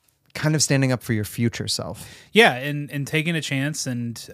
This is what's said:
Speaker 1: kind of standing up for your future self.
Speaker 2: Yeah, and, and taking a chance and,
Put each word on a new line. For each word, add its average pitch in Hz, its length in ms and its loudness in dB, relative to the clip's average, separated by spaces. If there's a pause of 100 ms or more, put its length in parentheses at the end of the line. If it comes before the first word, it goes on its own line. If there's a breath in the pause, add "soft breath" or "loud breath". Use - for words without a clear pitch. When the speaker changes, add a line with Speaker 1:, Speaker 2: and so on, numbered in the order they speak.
(340)
Speaker 1:
kind 156 200 2
of 151 80 4
standing 135 300 4
up 123 100 0
for - 120 -2
your 107 100 0
future 113 420 -2
self. - 400 -6 (260 loud breath)
Speaker 2:
Yeah, 202 220 8
and, 147 360 -4
and 143 160 -4
taking 156 280 0
a 160 60 -2
chance 147 460 -2
and, 120 480 -6